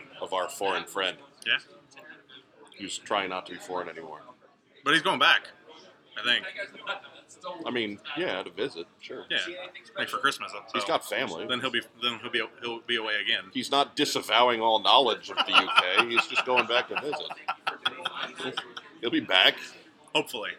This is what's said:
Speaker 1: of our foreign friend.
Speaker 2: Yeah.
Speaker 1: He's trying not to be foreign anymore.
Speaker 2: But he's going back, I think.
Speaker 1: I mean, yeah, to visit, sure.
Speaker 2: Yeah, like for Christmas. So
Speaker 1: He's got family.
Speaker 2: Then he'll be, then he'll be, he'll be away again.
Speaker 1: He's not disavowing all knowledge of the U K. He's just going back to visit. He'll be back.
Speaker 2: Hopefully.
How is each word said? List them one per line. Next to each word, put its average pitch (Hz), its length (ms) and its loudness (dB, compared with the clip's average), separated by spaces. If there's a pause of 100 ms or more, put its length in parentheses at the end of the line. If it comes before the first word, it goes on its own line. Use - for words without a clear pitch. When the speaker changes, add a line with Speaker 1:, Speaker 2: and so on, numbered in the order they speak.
(200)
Speaker 1:
of 90 120 -6
our 92 160 0
foreign 92 360 -2
friend. 92 320 -2 (300)
Speaker 2:
Yeah. 123 120 2 (1160)
Speaker 1:
He's 95 220 -10
trying 98 320 -2
not 92 160 -4
to 90 60 -12
be 87 60 -12
foreign 90 300 -6
anymore. 80 320 -14 (640)
Speaker 2:
But 143 100 4
he's 160 80 4
going 180 180 0
back, 143 280 6 (720)
I 107 40 -8
think. 117 200 2 (1200)
Speaker 1:
I 117 40 -2
mean, 107 280 -2 (180)
yeah, 117 260 -2
to 95 80 -10
visit, 87 360 -6 (140)
sure. 120 300 -14
Speaker 2:
Yeah, 147 80 0 (600)
like 123 100 -4
for 120 100 -6
Christmas. 123 340 -2
So 104 80 -10 (120)
Speaker 1:
He's 123 120 0
got 151 220 0
family. 104 400 -4
Speaker 2:
Then 123 140 -2
he'll 131 100 -4
be, 117 120 0 (200)
then 120 200 -2
he'll 120 80 -8
be, 113 120 0 (200)
he'll 117 180 -8
be 120 160 -2
away 110 260 -2
again. 101 300 0
Speaker 1:
He's 123 180 -4
not 139 260 2
disavowing 117 680 4
all 113 180 4
knowledge 107 500 6
of 95 60 -6
the - 160 0
U - 160 6 (120)
K. 101 280 2
He's 117 180 2
just 123 200 -2
going 123 200 2
back 120 220 2
to 98 120 -4
visit. - 1600 -6 (420)
He'll 120 100 -2
be 160 100 2
back. 104 360 6 (580)
Speaker 2:
Hopefully. 104 440 -2